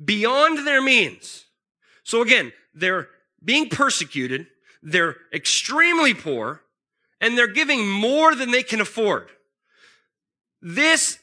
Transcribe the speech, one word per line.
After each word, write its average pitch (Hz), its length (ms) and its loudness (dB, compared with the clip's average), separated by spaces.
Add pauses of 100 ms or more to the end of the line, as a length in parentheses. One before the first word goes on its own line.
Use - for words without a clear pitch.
beyond 269 640 0
their 277 140 2
means. 233 640 -2 (580)
So 233 180 0
again, 226 320 2 (200)
they're 175 360 -4 (340)
being 254 260 0
persecuted, 143 760 -4 (360)
they're 165 320 -2 (180)
extremely 311 800 0
poor, 131 480 -6 (580)
and 233 160 0
they're 240 120 4
giving 254 400 0
more 269 480 2
than 247 160 -4
they 247 120 2
can 220 160 -4
afford. 208 500 -2 (1400)
This 294 560 0